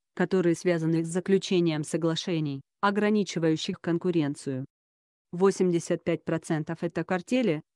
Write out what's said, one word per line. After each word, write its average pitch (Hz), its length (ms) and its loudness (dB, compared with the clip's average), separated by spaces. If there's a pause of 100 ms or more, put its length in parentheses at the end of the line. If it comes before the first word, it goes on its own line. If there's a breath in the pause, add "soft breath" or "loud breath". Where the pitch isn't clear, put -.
(140)
которые 175 420 2
связаны 165 500 0
с - 20 -6
заключением 170 800 0
соглашений, 160 720 -2 (220)
ограничивающих 202 960 0
конкуренцию. 151 840 -2 (680)
Восемьдесят 180 720 2
пять 165 220 -2
процентов 160 560 -4
это 170 240 -4
картели, 185 560 0 (140)